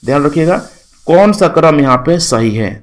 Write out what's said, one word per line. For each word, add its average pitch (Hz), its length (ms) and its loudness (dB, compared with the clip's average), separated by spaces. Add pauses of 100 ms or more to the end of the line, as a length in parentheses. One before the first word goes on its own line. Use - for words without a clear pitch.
ध्यान 139 180 -2
रखिएगा, 160 340 -2 (500)
कौन 196 260 4
सा 190 180 0
क्रम 160 300 2
यहाँ 131 180 2
पे 165 220 -2
सही 113 340 -2
है? 107 160 -4 (120)